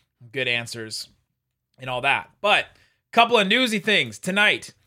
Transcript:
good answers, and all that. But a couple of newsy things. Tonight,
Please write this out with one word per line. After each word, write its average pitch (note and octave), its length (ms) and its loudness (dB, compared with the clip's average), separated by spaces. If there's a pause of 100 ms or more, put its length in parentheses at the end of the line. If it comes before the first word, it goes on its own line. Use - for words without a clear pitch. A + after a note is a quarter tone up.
(320)
good C3 160 -4
answers, A#2 600 -6 (680)
and C3 100 -16
all B2+ 140 -6
that. B2+ 300 -2 (100)
But G3 240 0
a - 460 -20
couple A#3 260 4
of G3+ 100 4
newsy A3+ 300 2
things. E3 400 0
Tonight, F#3+ 560 -2 (140)